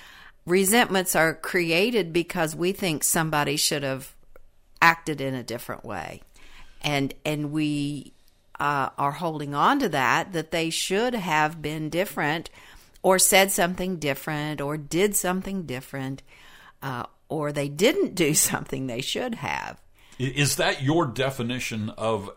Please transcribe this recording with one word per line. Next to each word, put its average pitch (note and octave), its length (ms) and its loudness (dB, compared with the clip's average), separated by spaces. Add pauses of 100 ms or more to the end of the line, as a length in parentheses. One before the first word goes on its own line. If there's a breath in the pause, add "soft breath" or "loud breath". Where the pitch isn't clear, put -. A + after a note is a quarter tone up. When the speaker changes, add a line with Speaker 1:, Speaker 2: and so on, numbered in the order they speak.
(440 loud breath)
Speaker 1:
resentments F#3+ 720 4
are D#3+ 180 4
created F3 800 0
because E3 440 0
we F3 160 0
think E3+ 320 -2
somebody D3+ 520 2
should D3 280 0
have C3+ 300 -6 (680)
acted D#3+ 380 4
in C3+ 120 -2
a B2 120 -6
different A#2+ 400 -8
way. E2+ 380 -10 (600 loud breath)
And, C#3 320 0 (100)
and D3 280 -2
we, D3 600 -2 (460)
uh, C#3+ 400 0
are C#3 140 0
holding D3+ 420 -4
on F#3+ 240 4
to C4 120 0
that, D3+ 420 2
that D#3+ 180 -4
they E3 200 0
should A3 440 0
have D#3+ 480 0
been D#3 260 -4
different E3 640 -2 (500 loud breath)
or F#3 180 6
said F#3+ 340 6
something F#3 440 0
different D3+ 640 -2
or C#3+ 160 -2
did E3+ 380 0
something F#3 480 -2
different, C3+ 600 -8 (600 loud breath)
uh, B2+ 220 -6 (240)
or D3 240 -4
they C#3+ 160 -2
didn't A3 480 2
do D#3 180 4
<laughs> - 0 -
something - 540 0
they A#2+ 120 -6
should A3+ 360 -4
have. B1+ 440 -6 (380 soft breath)
Speaker 2:
I-, B2+ 60 -2
is C#3 320 2
that F3+ 260 0
your D#3+ 240 4
definition A#2+ 840 -4
of G#2+ 460 -2